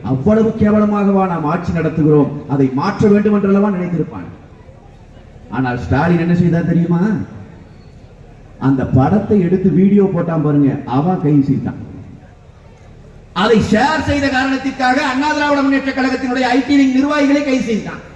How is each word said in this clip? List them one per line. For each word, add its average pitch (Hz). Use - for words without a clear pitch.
அவ்வளவு 214
கேவலமாகவா 208
நாம் 165
ஆட்சி 175
நடத்துகிறோம், 156
அதை 135
மாற்ற 196
வேண்டும் 208
என்றல்லவா 196
நினைத்திருப்பான். 175
ஆனால் 127
ஸ்டாலின் 170
என்ன 170
செய்தா 165
தெரியுமா? 170
அந்த 131
படத்தை 196
எடுத்து 180
வீடியோ 196
போட்டான் 165
பாருங்க, 143
அவன் 156
கை 147
செய்தான். 123
அதை 214
ஷேர் 277
செய்த 285
காரணத்திற்காக 262
அண்ணா 269
திராவிட 285
முன்னேற்ற 269
கழகத்தினுடைய 254
ஐ 269
டி 285
விங் 269
நிர்வாகிகளை 285
கை 262
செய்தான். 190